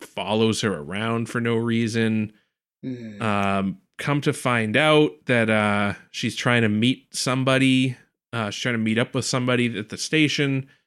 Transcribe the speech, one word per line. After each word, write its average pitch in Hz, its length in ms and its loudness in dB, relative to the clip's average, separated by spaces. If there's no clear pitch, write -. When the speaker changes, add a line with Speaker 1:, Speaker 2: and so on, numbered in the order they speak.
Speaker 1:
follows 107 560 0
her 107 140 0
around 110 540 -4
for 123 120 -4
no 117 160 0
reason. 113 760 0
Speaker 2:
Mm. 113 360 -12
Speaker 1:
Um, 98 580 -2
come 143 220 -2
to 143 120 0
find 117 440 -2
out 151 340 4
that, 117 240 4
uh, 104 440 2
she's - 240 -4
trying 120 260 2
to 110 60 4
meet 110 460 0
somebody. 131 840 2
Uh, 110 180 -4
she's - 120 -8
trying 123 120 -2
to 113 40 -2
meet 110 200 2
up 127 160 0
with 131 100 -2
somebody 123 520 0
at 110 120 -8
the 95 100 -10
station. 139 680 0